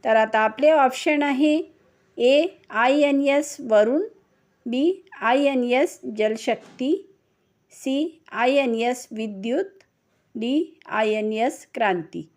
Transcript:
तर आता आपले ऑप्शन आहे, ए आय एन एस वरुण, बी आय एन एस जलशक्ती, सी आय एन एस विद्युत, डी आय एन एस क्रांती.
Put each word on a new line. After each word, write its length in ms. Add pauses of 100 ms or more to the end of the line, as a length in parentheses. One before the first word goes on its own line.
तर 120
आता 240
आपले 320
ऑप्शन 520
आहे, 320 (640)
ए 280 (240)
आय 320
एन 260
एस 340
वरुण, 400 (640)
बी 380 (180)
आय 260
एन 160
एस 360 (180)
जलशक्ती, 800 (760)
सी 480 (100)
आय 240
एन 200
एस 360
विद्युत, 580 (680)
डी 520
आय 260
एन 200
एस 400
क्रांती. 640